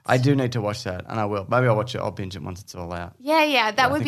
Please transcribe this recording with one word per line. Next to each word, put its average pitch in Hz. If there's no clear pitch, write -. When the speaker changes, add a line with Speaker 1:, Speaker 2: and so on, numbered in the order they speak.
Speaker 1:
I 131
do 139
need 127
to 120
watch 104
that, 92
and 113
I 104
will. 101
Maybe 123
I'll 113
watch 104
it. 104
I'll 98
binge 95
it -
once 95
it's -
all 90
out. 87
Speaker 2:
Yeah, 302
yeah, 247
that 208
Speaker 1:
Yeah, 254
I 262
Speaker 2:
would 294
Speaker 1:
think 294